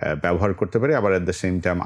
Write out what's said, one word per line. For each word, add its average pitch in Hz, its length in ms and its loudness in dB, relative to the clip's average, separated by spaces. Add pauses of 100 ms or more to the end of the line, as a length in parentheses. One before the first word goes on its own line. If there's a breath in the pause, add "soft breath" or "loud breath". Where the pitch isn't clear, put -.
আহ, 76 120 -2
ব্যবহার 90 400 0
করতে 101 240 -2
পারি, 139 160 2
আবার 104 180 2
at 90 120 2
the 90 100 -2
same 92 260 -2
time 90 260 0